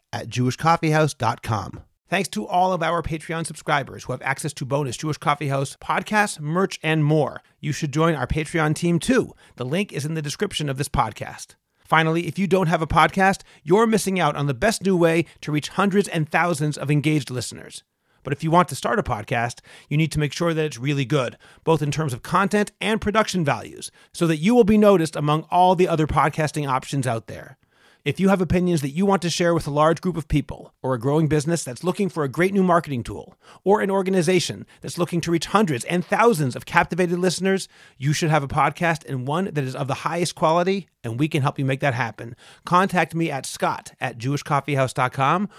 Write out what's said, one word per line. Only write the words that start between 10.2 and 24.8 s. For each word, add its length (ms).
description 480
of 80
this 100
podcast. 680
Finally, 420
if 120
you 80
don't 220
have 140
a 40
podcast, 560
you're 240
missing 320
out 160
on 120
the 80
best 280
new 140
way 300
to 100
reach 160
hundreds 400
and 180
thousands 520
of 120
engaged 400
listeners. 520
But 80
if 120
you 60
want 180
to 80
start 220
a 40
podcast, 580
you 80
need 160
to 60
make 160
sure 180
that 120
it's 120
really 300
good, 320
both 160
in 100
terms 220
of 100
content 560
and 220
production 420
values, 480
so 140
that 120
you 160
will 100
be 120
noticed 400